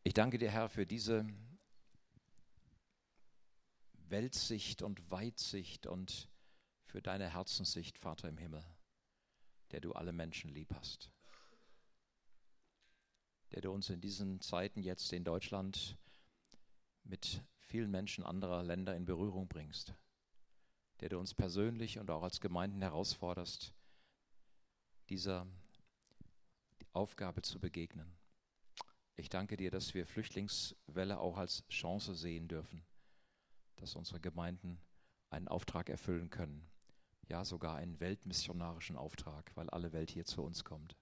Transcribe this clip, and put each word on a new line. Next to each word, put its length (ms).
Ich 120
danke 260
dir, 100
Herr, 200
für 180
diese 400
Weltsicht 880
und 300
Weitsicht 720
und 440
für 180
deine 320
Herzenssicht, 680
Vater 280
im 100
Himmel, 260
der 120
du 120
alle 180
Menschen 380
lieb 240
hast, 380
der 100
du 100
uns 200
in 100
diesen 400
Zeiten 400
jetzt 320
in 100
Deutschland 720
mit 400
vielen 320
Menschen 320
anderer 400
Länder 320
in 100
Berührung 420
bringst, 460
der 80
du 100
uns 160
persönlich 640
und 100
auch 140
als 180
Gemeinden 400
herausforderst, 920
dieser 360
Aufgabe 500
zu 160
begegnen. 580
Ich 80
danke 300
dir, 120
dass 240
wir 120
Flüchtlingswelle 1120
auch 160
als 320
Chance 480
sehen 320
dürfen, 380
dass 220
unsere 240
Gemeinden 580
einen 200
Auftrag 400
erfüllen 400
können, 400
ja 160
sogar 320
einen 240
weltmissionarischen 960
Auftrag, 600
weil 160
alle 200
Welt 180
hier 140
zu 180
uns 220
kommt. 380